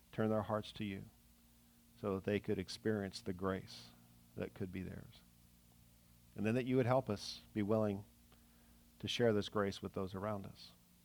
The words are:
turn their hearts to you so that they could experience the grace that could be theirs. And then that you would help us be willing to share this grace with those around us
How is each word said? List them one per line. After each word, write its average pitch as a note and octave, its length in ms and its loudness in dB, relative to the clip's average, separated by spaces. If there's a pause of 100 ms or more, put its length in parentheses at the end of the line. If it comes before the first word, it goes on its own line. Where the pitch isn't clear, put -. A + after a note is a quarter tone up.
(120)
turn A2 180 2
their A2 120 2
hearts G#2+ 320 -2
to - 100 -6
you G2 180 -4 (1000)
so G2+ 140 2
that F#2+ 80 -2
they G#2 160 4
could G2+ 180 0
experience G2 640 -2
the G2 120 -4
grace F#2+ 580 -4 (460)
that G2+ 160 -6
could F#2 180 -6
be F#2+ 100 -6
theirs. - 400 -10 (1160)
And G2+ 80 0
then A2+ 100 4
that B2+ 100 2
you B2+ 120 4
would C3 80 6
help B2+ 240 4
us - 320 -4 (120)
be A2 80 2
willing G#2 420 2 (960)
to G#2+ 80 -4
share A#2 260 6
this G2+ 160 0
grace G2 320 0
with F#2+ 120 -8
those G2 220 -4
around G2 300 -4
us - 260 -16 (340)